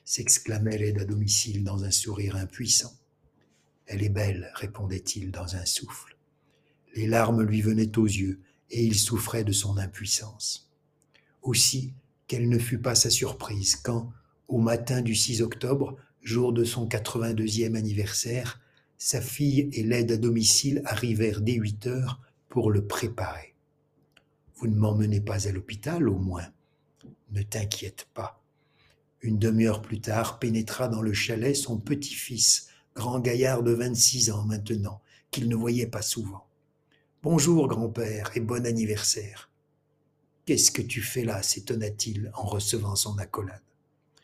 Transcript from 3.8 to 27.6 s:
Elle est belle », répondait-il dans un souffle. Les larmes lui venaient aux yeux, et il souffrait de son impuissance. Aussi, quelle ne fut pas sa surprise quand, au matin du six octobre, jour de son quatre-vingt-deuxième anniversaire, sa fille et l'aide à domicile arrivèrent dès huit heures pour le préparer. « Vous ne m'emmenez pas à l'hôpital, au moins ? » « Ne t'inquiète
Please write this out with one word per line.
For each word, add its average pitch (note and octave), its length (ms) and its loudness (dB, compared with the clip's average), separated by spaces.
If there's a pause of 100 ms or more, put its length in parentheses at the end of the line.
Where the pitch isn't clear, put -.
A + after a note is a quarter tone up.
Elle G2+ 180 -2
est G#2 40 2
belle », G2 460 -2
répondait-il F#2+ 760 -6
dans F2+ 240 -8
un F2 100 -8
souffle. - 500 -6 (800)
Les A2 140 -2
larmes A2+ 340 4
lui G#2+ 180 2
venaient A2 380 2
aux A2 80 6
yeux, F#2+ 340 0 (300)
et A#2 140 0
il A2+ 100 4
souffrait G#2+ 500 0
de G#2 80 0
son G2+ 240 0
impuissance. - 920 -6 (720)
Aussi, B2+ 500 2 (360)
quelle A#2+ 200 2
ne A#2 100 6
fut A#2 200 0
pas A#2 160 0
sa A#2 160 4
surprise - 640 0
quand, A#2 380 -4 (340)
au A#2+ 120 0
matin A#2 420 2
du A2+ 160 0
six A2+ 240 2
octobre, C3 560 0 (240)
jour A#2 320 2
de A#2 100 4
son A#2 240 -2
quatre-vingt-deuxième A2+ 880 -2
anniversaire, A2 840 -2 (380)
sa - 240 -2
fille C#3+ 500 2
et A2+ 100 -2
l'aide A#2 300 2
à G#2+ 60 2
domicile A#2 640 4
arrivèrent A2 560 0
dès A#2 140 2
huit G#2+ 320 -2
heures C3 340 -2 (300)
pour G#2+ 200 2
le G2+ 160 2
préparer. « - 680 -6 (1000)
Vous A#2+ 100 -4
ne G#2+ 100 2
m'emmenez G#2+ 460 4
pas G#2 260 -2
à F#2+ 40 0
l'hôpital, D3+ 540 -4
au F#2+ 120 2
moins ? » « F2+ 340 -6 (800)
Ne G2+ 100 -4
t'inquiète - 720 -6